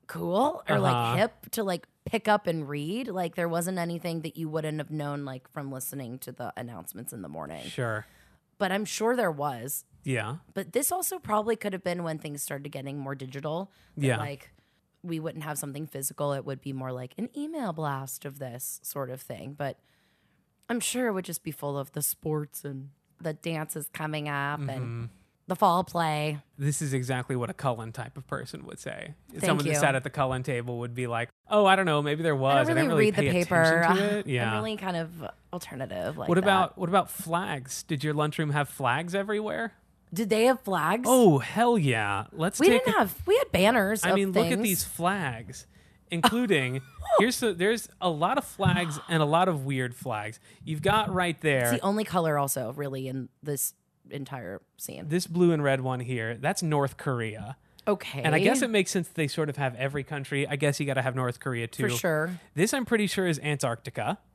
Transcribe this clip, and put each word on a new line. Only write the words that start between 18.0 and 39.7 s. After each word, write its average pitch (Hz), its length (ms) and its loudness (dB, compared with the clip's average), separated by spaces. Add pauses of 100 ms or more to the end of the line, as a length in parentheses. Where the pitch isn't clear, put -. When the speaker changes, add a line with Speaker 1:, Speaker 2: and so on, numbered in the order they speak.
Speaker 1:
of 139 140 -10
this 127 460 -10
sort 139 260 -6
of 131 100 -10
thing. 127 380 -12
But 139 220 -6 (920)
I'm 233 100 -2
sure 247 280 -2
it 214 60 2
would 190 120 -4
just - 180 -10
be 165 80 -8
full 143 260 -6
of 135 160 -6
the 147 100 -4
sports - 600 -4
and 139 280 -10 (280)
the 165 140 -4
dances 156 600 -6
coming 151 360 -4
up 143 300 -2
Speaker 2:
Mm-hmm. 139 100 -4
Speaker 1:
and 117 400 -6 (380)
the 185 80 -4
fall 180 280 4
play. 151 560 -2 (180)
Speaker 2:
This 139 260 0
is 135 100 0
exactly 127 420 -2
what 120 140 -2
a - 40 -10
Cullen 117 380 -4
type 120 240 -12
of 135 120 -14
person - 400 -10
would - 120 -14
say. - 360 -12 (160)
Speaker 1:
Thank 165 120 -6
Speaker 2:
Someone 151 220 2
Speaker 1:
you. 160 80 0
Speaker 2:
that 147 80 2
sat 143 140 4
at 127 80 -2
the 139 80 -8
Cullen 131 320 -2
table 123 360 -4
would 120 140 -6
be 123 140 -4
like, 117 220 -4 (200)
"Oh, 208 160 6
I 190 100 8
don't 190 120 4
know, 147 140 4
maybe 147 220 0
there 156 120 4
was. 135 340 4
Speaker 1:
I - 40 2
don't - 20 2
really - 40 4
Speaker 2:
I - 40 4
didn't 302 60 2
really - 160 6
Speaker 1:
read 214 100 4
the 202 80 4
Speaker 2:
pay 175 200 4
Speaker 1:
paper. 170 180 4 (200)
Speaker 2:
attention 170 160 6
to 208 220 2
Speaker 1:
<laughs> - 0 -
Speaker 2:
it." 196 80 -6
Yeah. 123 240 0
Speaker 1:
I'm 110 120 0
really 220 140 -4
kind 190 200 -4
of 165 280 -6 (260)
alternative 123 640 -6
like - 120 -4
Speaker 2:
What 170 80 4
about, 190 380 4
Speaker 1:
that. - 40 -14
Speaker 2:
what 180 100 -2
about 180 200 2
flags? 165 720 -4
Did 143 200 -2
your 151 100 0
lunchroom 151 380 0
have 143 180 2
flags 143 440 0
everywhere? 208 600 -2 (400)